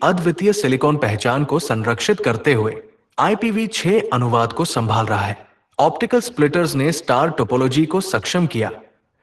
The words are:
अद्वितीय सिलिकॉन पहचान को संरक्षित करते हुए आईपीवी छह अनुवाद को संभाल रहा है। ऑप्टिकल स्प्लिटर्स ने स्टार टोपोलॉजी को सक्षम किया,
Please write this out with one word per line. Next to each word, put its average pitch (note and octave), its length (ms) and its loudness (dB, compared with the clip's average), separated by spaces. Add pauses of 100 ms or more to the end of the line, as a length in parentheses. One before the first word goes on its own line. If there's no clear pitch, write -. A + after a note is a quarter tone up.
अद्वितीय F3 500 2
सिलिकॉन D3 440 0
पहचान A#2+ 480 0
को C#3 140 0
संरक्षित A#2 640 -2
करते C#3 340 2
हुए A2 280 -2 (360)
आईपीवी A3 480 0
छह G3+ 340 0 (120)
अनुवाद A#2 400 2
को E3 120 -2
संभाल A2 420 0
रहा G2+ 200 -2
है। G2+ 200 -10 (320)
ऑप्टिकल G3 420 2
स्प्लिटर्स D3 540 0
ने C3+ 180 2
स्टार C#3 380 2
टोपोलॉजी B2+ 560 0
को F#3+ 140 -2
सक्षम F3 460 -2
किया, A2 240 -2 (520)